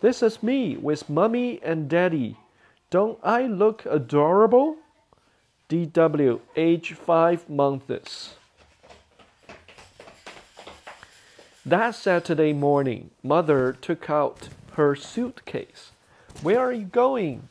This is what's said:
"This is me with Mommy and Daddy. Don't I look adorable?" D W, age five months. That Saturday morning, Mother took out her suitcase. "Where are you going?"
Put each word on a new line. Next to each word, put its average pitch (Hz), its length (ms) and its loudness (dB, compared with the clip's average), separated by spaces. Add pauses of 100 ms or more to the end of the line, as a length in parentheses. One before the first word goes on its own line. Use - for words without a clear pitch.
"This 240 220 2
is 180 200 0
me 233 340 0
with 147 320 -4
Mommy 233 520 0
and 160 280 -4
Daddy. 160 480 0 (540)
Don't 214 320 0
I 240 240 0
look 214 380 0
adorable?" 190 920 4 (920)
D 165 180 -2
W, 151 540 2 (140)
age 165 400 0
five 165 540 2
months. 139 800 -4 (3250)
That 220 280 0
Saturday 170 580 0
morning, 143 580 -2 (120)
Mother 139 500 2
took - 360 -8
out 147 420 -4 (260)
her 147 180 2
suitcase. - 960 -12 (520)
"Where 196 180 2
are 254 120 -2
you 214 160 -8
going?" 220 520 -2 (100)